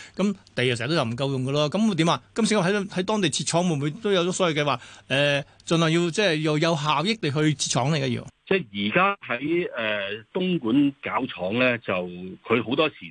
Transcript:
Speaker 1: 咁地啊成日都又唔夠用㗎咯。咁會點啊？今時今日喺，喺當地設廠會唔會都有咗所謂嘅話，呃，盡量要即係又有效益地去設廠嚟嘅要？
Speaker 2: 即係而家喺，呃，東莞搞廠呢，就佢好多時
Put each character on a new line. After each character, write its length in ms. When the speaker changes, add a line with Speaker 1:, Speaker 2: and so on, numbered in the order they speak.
Speaker 1:
咁 180
地 160
啊 60
成 100
日 40
都 40
又 100
唔 120
夠 160
用 120
㗎 60
咯。 180
咁 200
會 80
點 120
啊？ 140
今 140
時 80
今 40
日 60
喺， 240
喺 140
當 180
地 80
設 160
廠 240
會 60
唔 60
會 100
都 220
有 140
咗 40
所 220
謂 80
嘅 40
話， 160
呃， 340
盡 120
量 120
要 180
即 140
係 140
又 220
有 180
效 280
益 120
地 120
去 100
設 340
廠 180
嚟 60
嘅 180
要？ 100
Speaker 2:
即 140
係 320
而 40
家 220
喺， 480
呃， 500
東 240
莞 420
搞 260
廠 320
呢， 200
就 160
佢 180
好 120
多 160
時 200